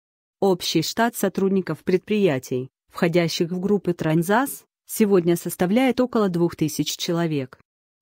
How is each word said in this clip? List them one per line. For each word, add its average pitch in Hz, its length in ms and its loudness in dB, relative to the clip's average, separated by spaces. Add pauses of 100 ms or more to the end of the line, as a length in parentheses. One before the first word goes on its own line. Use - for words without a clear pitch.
(400)
Общий 180 420 0
штат 233 340 -2
сотрудников 190 680 -2
предприятий, 175 840 0 (220)
входящих 170 600 0
в 180 80 -4
группы 190 340 0
«Транзас», 175 680 0 (240)
сегодня 180 480 2
составляет 214 680 0
около 220 280 0
двух 170 260 0
тысяч - 420 -4
человек. 165 640 -4 (420)